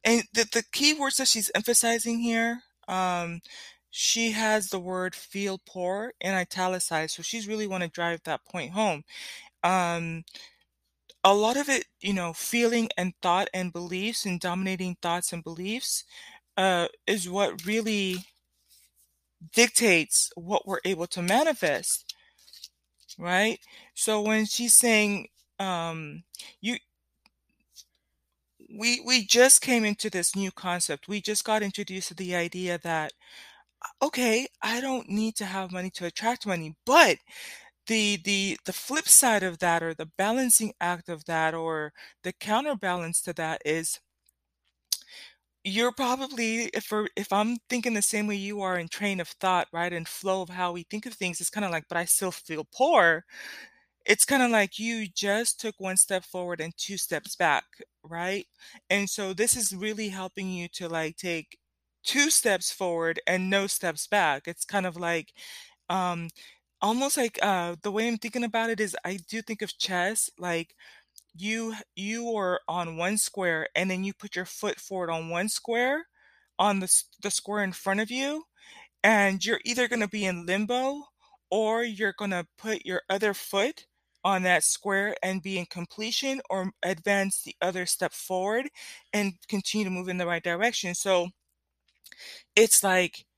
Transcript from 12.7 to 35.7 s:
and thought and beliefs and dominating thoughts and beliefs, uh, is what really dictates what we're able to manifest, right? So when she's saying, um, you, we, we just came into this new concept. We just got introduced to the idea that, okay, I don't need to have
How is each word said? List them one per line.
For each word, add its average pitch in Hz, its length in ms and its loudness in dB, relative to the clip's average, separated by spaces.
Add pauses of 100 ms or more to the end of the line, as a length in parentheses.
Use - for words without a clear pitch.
and 180 240 0
thought 185 320 4
and 180 200 -2
beliefs 185 520 -4
and 180 160 -2
dominating 185 640 -2
thoughts 175 300 -2
and 170 100 -8
beliefs, 185 640 -4 (520)
uh, 180 320 4 (180)
is 185 220 0
what 175 380 0
really 202 580 0 (1300)
dictates 220 840 4
what 175 320 -4
we're 190 180 -4
able 175 220 -2
to 180 160 -6
manifest, 196 920 0 (1040)
right? 185 420 2 (340)
So 214 260 0
when 214 260 2
she's 233 280 2
saying, 214 540 4 (320)
um, 165 640 -4 (360)
you, 233 160 -2 (2000)
we, 240 240 2
we 240 240 2
just 247 380 8
came 233 220 2
into 208 260 -2
this 175 240 -2
new 196 160 0
concept. 175 580 -4
We 208 120 -4
just 208 240 -4
got 214 180 2
introduced 196 460 -6
to 180 60 -12
the 180 200 -6
idea 175 480 -2
that, 160 300 -2 (880)
okay, 247 460 2 (120)
I 226 200 -2
don't 262 280 -4
need 220 280 -2
to 208 80 -6
have 190 260 -6